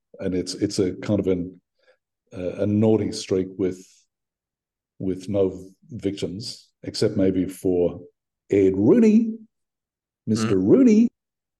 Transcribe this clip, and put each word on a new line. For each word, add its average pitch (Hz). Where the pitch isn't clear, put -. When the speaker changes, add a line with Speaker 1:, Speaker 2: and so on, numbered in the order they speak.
Speaker 1:
and 92
it's, 90
it's 101
a 92
kind 101
of 92
an, 87
uh, 90
a -
naughty 104
streak 95
with, 92
with 92
no 95
victims, 98
except -
maybe 95
for 87
Ed 95
Rooney, 220
Mister 110
Speaker 2:
Mm. 95
Speaker 1:
Rooney. 233